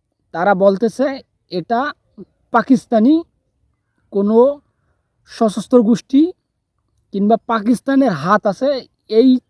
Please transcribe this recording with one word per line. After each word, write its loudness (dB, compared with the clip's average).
তারা 0
বলতেছে -2
এটা -6
পাকিস্তানি 0
কোনো 2
সশস্ত্র 0
গোষ্ঠী 0
কিংবা 0
পাকিস্তানের -2
হাত -2
আছে -4
এই 2